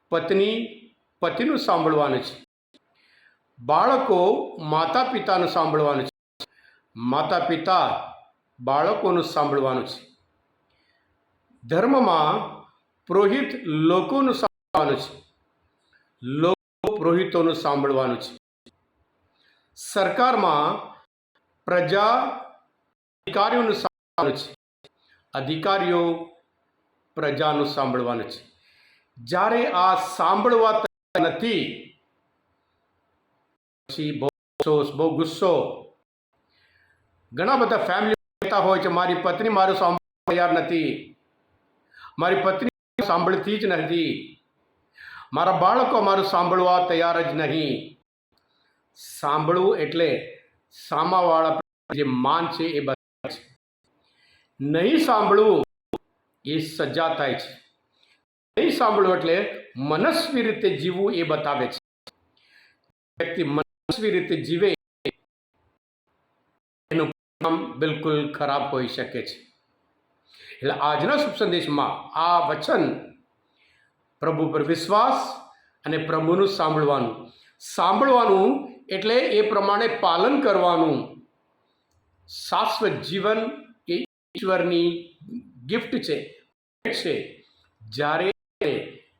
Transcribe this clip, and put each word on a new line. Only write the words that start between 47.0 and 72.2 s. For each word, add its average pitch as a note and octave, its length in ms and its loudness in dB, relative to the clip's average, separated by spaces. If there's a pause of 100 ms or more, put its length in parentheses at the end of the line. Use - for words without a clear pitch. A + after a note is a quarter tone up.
જ E3 120 -4
નહીં." D3+ 600 -4 (1000)
સાંભળવું E3+ 840 0
એટલે D#3+ 600 -2 (320)
સામાવાળા D#3+ 880 2 (340)
જે C#3+ 80 0
માન C#3 440 0
છે E3 180 -6
એ D3+ 160 -4
બતાવે - 540 -8
છે. - 240 -20 (1000)
નહીં E3+ 380 2
સાંભળવું G3+ 640 4 (800)
એ D3+ 140 -4
સજા D#3+ 560 -2
થાય C3+ 200 -2
છે. - 260 -12 (1000)
નહીં D#4 120 4
સાંભળવું G3+ 460 2
એટલે E3 480 -2 (120)
મનસ્વી G3+ 640 0
રીતે G#3 340 0
જીવવું F3+ 380 -2
એ E3+ 80 -2
બતાવે D3 440 -2
છે. - 120 -8 (1400)
વ્યક્તિ E3+ 240 -4
મનસ્વી D3+ 680 -4
રીતે F3 320 -2
જીવે E3+ 320 0 (2250)
એનું D#3 180 0 (320)
પરિણામ D#3+ 380 -4
બિલકુલ D3+ 400 -2 (140)
ખરાબ C#3+ 300 -2
હોઈ C3 260 -4
શકે A#2+ 340 -8
છે. - 140 -14 (1120)
એટલે C3+ 300 -4
આજના D3+ 360 0
શુભ D4 200 -2
સંદેશમાં D#3 560 -2 (280)